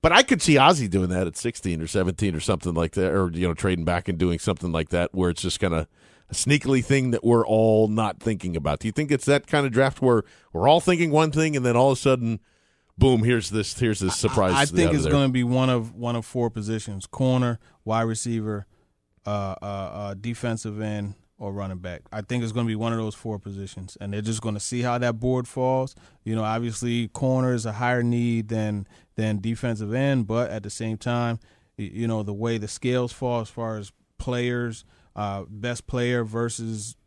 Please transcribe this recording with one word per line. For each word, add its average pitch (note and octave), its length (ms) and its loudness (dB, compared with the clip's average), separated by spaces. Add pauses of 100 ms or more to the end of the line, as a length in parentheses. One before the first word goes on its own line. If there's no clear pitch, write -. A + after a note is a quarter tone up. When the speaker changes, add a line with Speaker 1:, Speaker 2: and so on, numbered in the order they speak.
Speaker 1:
But D#3+ 80 6
I G3+ 100 8
could C4 180 4
see D3+ 180 6
Ozzie C#3 300 8
doing F2+ 220 2
that F#2 160 2
at E2 120 -6
sixteen F2+ 440 -4
or E2 60 -6
seventeen F#2 480 0
or D2+ 60 -2
something F2 340 -2
like E2 160 0
that, F#2 200 0
or, F#2 200 2
you F2 160 0
know, E2 80 0
trading F2+ 300 0
back F2 220 0
and F2 120 -4
doing F2 180 2
something F2+ 340 -2
like E2 180 -2
that F2 260 -2
where F2+ 160 2
it's E2 100 -6
just - 180 -4
kinda E2 280 -2 (420)
a - 40 -12
sneakily C3+ 500 2
thing C3 280 2
that A#2 120 -2
we're A#2 240 4
all A2 400 4
not G#2+ 320 -2
thinking F#2 360 -4
about. D2 240 -2
Do - 80 -4
you G#2+ 40 -2
think D3 200 -2
it's C#3 140 0
that C#3+ 220 2
kind C#3+ 180 2
of C3 60 -2
draft C3 300 2
where A#2+ 220 4 (300)
we're F2 140 2
all D#3+ 120 8
thinking E3+ 300 2
one D#3 220 4
thing D#3 240 2
and B2+ 100 0
then A#2+ 100 4
all C3 160 6
of C3 60 0
a - 40 -8
sudden, A#2+ 380 2 (580)
boom, B2+ 260 6
here's A2+ 260 2
this, G#2 300 -4
here's A2 220 0
this F#2 140 0
surprise F#2+ 380 2
Speaker 2:
I, C#3 100 4
I - 20 4
think D3 160 0
Speaker 1:
out D#3+ 80 4
of D#3 60 2
Speaker 2:
it's - 100 2
Speaker 1:
there? D3 60 2
Speaker 2:
gonna C#3 180 4
be B2+ 140 0
one B2+ 280 2
of, A#2 240 -2
one A#2+ 200 -4
of A2+ 100 -4
four A#2 260 -2
positions: G#2 560 -6
corner, B2+ 520 0 (240)
wide A2 200 0
receiver, A2 640 -4 (580)
uh, G2+ 360 -4
uh, - 40 -14
uh, G2+ 480 -8
defensive A2 680 -6
end, G#2 340 -6 (220)
or G2+ 140 -10
running F#2+ 280 -8
back. F2+ 220 -10 (100)
I G#2+ 100 -8
think B2 220 -4
it's A2 100 -6
gonna A#2 140 -2
be A2 80 -2
one A2+ 180 -4
of A2+ 40 -4
those A2 160 -4
four A2 240 -8
positions, G2 600 -12
and G2+ 140 -8
they're G#2 80 -4
just G#2+ 200 -4
gonna G#2+ 180 -4
see B2 220 -4
how A#2+ 160 0
that A#2+ 220 -2
board B2+ 280 0
falls. C3 460 -2 (300)
You A2 100 -4
know, A2 100 0
obviously, A#2 680 -2
corner C3 440 0
is A2+ 140 -2
a G#2 60 -6
higher B2 280 0
need A#2+ 460 0
than, G#2+ 400 -2 (280)
than G#2+ 260 -2
defensive A2 520 -4
end, C3 340 0
but A2+ 220 -2
at G2+ 140 -8
the G#2 60 -10
same A2 280 -6
time, A#2+ 420 -2 (380)
y-, G#2 140 -8
you A#2 160 -4
know, A2 160 -2
the G2+ 100 -6
way A2+ 240 -2
the G#2 120 -6
scales B2 420 -2
fall A#2+ 300 -4
as A2 80 -10
far A2+ 280 -8
as G2+ 140 -12 (260)
players, B2 680 -4 (320)
uh, G2 320 -6
best A2+ 380 -8
player B2 360 0
versus A2+ 720 -6 (120)